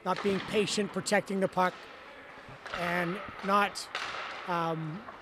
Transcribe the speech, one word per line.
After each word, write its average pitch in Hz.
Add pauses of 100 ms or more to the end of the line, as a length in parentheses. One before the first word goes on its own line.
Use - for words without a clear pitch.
not 185
being 196
patient, 202
protecting 196
the 190
puck, 185 (1040)
and 175 (280)
not, 196 (600)
um, 165 (200)